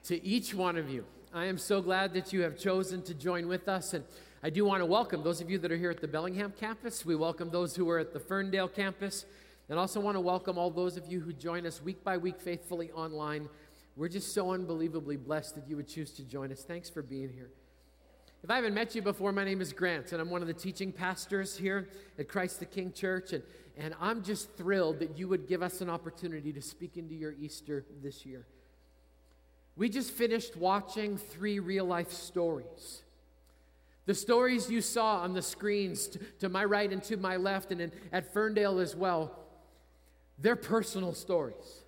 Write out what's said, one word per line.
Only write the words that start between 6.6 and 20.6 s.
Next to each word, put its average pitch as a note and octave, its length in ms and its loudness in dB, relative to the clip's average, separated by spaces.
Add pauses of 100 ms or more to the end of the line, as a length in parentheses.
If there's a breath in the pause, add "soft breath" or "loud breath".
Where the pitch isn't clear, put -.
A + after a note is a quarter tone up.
We E3 120 4
welcome E3 340 0
those F3 240 0
who F3 160 2
are E3 80 4
at D#3+ 140 0
the D3 80 -6
Ferndale F#3+ 480 0
campus, G3 580 -2 (420 loud breath)
and D#3 120 2
also F#3+ 180 2
want G3+ 160 2
to F#3+ 60 2
welcome F3+ 380 2
all F3 120 4
those F3 260 0
of D#3+ 140 -8
you F3+ 80 0
who E3 140 -4
join E3+ 340 -4
us D#3+ 160 -6
week F#3+ 220 -6
by F#3 140 2
week F3+ 220 -2
faithfully E3+ 520 -4
online. D3+ 560 -4 (480 loud breath)
We're D3+ 100 -2
just F#3+ 260 -4
so F#3 200 2
unbelievably D#3+ 640 -2
blessed D3 400 -4
that C#3 100 -12
you D3+ 80 -4
would D3 140 -6
choose D#3 240 -8
to - 100 -14
join C3+ 300 -6
us. C3+ 100 -12
Thanks E3+ 260 -10
for D#3 140 -6
being C3+ 280 -6
here. B2+ 200 -14 (920 soft breath)
If E3 60 -4
I A#3 60 6
haven't A3+ 180 4
met A3+ 200 0
you A3+ 80 0
before, G3 300 2
my G3 100 4
name G3 180 2
is D#3 120 -2
Grant, F3 400 2
and E3 80 0
I'm E3+ 100 -2
one F3 100 0
of E3+ 60 -2
the E3 80 -2
teaching F#3+ 380 -4